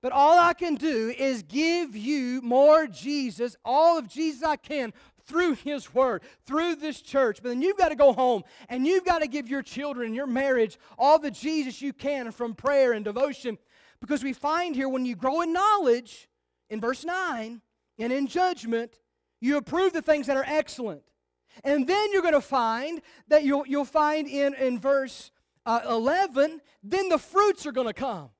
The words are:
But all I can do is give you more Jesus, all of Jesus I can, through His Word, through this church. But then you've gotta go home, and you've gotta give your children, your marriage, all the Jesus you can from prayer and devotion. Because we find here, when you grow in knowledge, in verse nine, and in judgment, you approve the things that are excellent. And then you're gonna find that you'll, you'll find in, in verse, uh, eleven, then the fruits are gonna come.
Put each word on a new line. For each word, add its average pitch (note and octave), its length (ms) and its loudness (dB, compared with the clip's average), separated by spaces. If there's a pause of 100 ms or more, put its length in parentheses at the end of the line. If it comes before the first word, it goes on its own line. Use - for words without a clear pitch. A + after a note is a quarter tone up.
But B3 100 -4
all C#4+ 260 6
I E4+ 160 6
can E4 220 -2
do A#3+ 420 -2
is B3+ 260 -2
give D4+ 520 -2
you B3+ 460 -4
more C#4+ 460 6
Jesus, A#3+ 680 -6 (100)
all D#4+ 320 4
of C4 100 -6
Jesus D4 360 -6
I D#4 140 0
can, C4 360 -8 (320)
through E4 280 0
His C#4 400 -8
Word, B3 300 0 (220)
through E4 300 -2
this D4 260 -8
church. B3+ 400 0
But A#3+ 80 -6
then B3 120 -4
you've G4 160 0
gotta E4 180 2
go C#4 160 8
home, B3+ 320 2 (240)
and B3+ 180 -2
you've F4+ 200 2
gotta E4 220 2
give B3+ 200 -6
your C4+ 140 -4
children, B3 520 -6
your C4+ 140 -4
marriage, B3+ 500 0 (200)
all D4+ 220 6
the D4 120 -4
Jesus C4+ 500 -4
you C#4 120 -6
can C4+ 380 -6
from A3+ 240 -8
prayer C4+ 380 2
and G#3+ 120 -4
devotion. A#3+ 520 -4 (440)
Because C#4 220 -4
we C4+ 100 -4
find D#4+ 420 -2
here, C4+ 140 -2
when B3+ 160 -2
you B3 100 -4
grow C4 260 -2
in E4 120 -2
knowledge, F4 760 0 (400)
in G#3+ 120 -8
verse B3+ 240 -4
nine, C4+ 560 -6 (360)
and A#3 140 -4
in C#4 160 0
judgment, A#3+ 720 -2 (400)
you C4+ 160 0
approve F4 380 0
the D#4+ 80 -4
things D4 260 0
that C4+ 80 0
are C4+ 120 -2
excellent. B3+ 560 -4 (600)
And C#4 220 0
then G4+ 280 0
you're F#4 80 2
gonna D#4+ 200 4
find B3+ 600 -2 (260)
that D4+ 160 6
you'll, C#4 240 0
you'll C#4 160 -2
find D4+ 440 0
in, C#4 280 0
in B3+ 240 -2
verse, C4+ 500 -2 (360)
uh, A#3 200 0
eleven, C#4+ 760 0 (200)
then F#4+ 280 -2
the D#4+ 100 2
fruits G4+ 460 2
are C#4+ 80 -8
gonna A#3 200 -2
come. F#3 460 -8